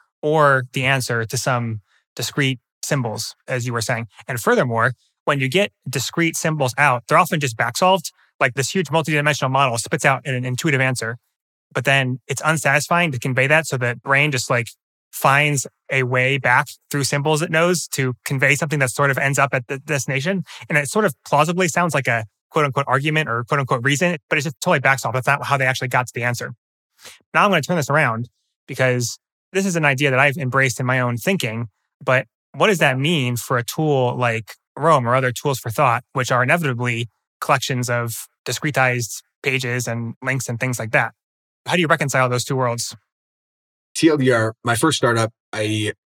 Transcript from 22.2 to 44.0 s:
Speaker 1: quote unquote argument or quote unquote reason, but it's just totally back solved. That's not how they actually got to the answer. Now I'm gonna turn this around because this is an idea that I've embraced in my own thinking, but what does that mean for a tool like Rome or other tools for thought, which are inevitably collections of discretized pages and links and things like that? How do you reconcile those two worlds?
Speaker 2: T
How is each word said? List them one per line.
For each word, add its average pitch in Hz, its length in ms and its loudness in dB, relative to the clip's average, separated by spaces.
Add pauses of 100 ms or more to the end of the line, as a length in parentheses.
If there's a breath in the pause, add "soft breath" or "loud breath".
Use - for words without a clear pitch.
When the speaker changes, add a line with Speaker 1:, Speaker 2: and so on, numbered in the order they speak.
Speaker 1:
quote 151 140 2
unquote 139 220 -2
argument 147 400 0
or 117 160 -2
quote 143 160 0
unquote 127 240 -2
reason, 151 340 0 (120)
but 160 80 0
it's 143 80 -2
just 160 160 -8
totally 170 180 2
back 135 200 2
solved. 117 160 -4
That's 127 100 -2
not 143 180 0
how 139 140 0
they 131 80 0
actually 131 220 -2
got 123 180 0
to - 80 -16
the 120 100 -6
answer. 123 300 -4 (800 loud breath)
Now 160 100 6
I'm 208 60 6
gonna 165 140 2
turn 180 120 -2
this 143 140 -2
around 123 400 2 (380)
because 127 500 0 (340)
this 196 140 0
is 185 100 0
an 165 80 0
idea 139 280 2
that 127 80 2
I've 139 180 2
embraced 131 420 0
in 131 60 -2
my 127 140 0
own 120 180 0
thinking, 117 520 -2 (300)
but 131 280 0 (260)
what 151 140 2
does 202 100 4
that 139 220 2
mean 135 360 0
for 123 220 -2
a 120 60 -2
tool 131 520 0
like 120 380 -2 (240)
Rome 139 300 4
or 123 80 4
other 131 160 2
tools 135 280 -2
for 120 120 -8
thought, 120 320 2 (100)
which 131 180 -2
are 123 120 2
inevitably 123 640 0 (320)
collections 127 480 0
of 120 380 -4 (180)
discretized 127 800 -2 (180)
pages 127 460 -4
and 117 340 -6
links 131 260 -4
and 117 120 -6
things 127 180 -4
like 113 140 -8
that? 120 240 2 (500)
How 165 100 -2
do 180 60 2
you 160 60 2
reconcile 139 420 2
those 123 140 -2
two 139 120 -4
worlds? 120 400 -4 (1000)
Speaker 2:
T 160 120 4